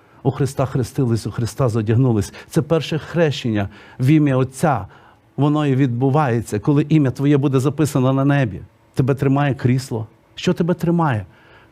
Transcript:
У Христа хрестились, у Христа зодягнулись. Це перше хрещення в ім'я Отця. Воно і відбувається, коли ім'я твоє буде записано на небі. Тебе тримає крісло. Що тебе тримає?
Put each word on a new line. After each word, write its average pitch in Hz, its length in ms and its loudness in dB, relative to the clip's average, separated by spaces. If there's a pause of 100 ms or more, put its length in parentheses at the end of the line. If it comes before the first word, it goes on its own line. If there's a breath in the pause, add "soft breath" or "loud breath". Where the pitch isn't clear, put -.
(220 soft breath)
У 135 80 0
Христа 135 360 -2
хрестились, 120 600 -2
у 113 40 -6
Христа 120 380 -2
зодягнулись. 113 680 0 (160 loud breath)
Це 156 120 0
перше 160 360 -2
хрещення 120 680 -2 (320 loud breath)
в 127 60 0
ім'я 147 300 4
Отця. 131 500 -2 (500 loud breath)
Воно 147 300 2
і 139 80 2
відбувається, 127 840 0
коли 147 300 0
ім'я 147 220 4
твоє 143 260 2
буде 135 240 2
записано 135 520 0
на 135 120 0
небі. 139 360 0 (340)
Тебе 135 200 2
тримає 135 400 0
крісло. 123 520 -2 (280)
Що 180 200 -2
тебе 175 200 -2
тримає? 165 520 0 (460 soft breath)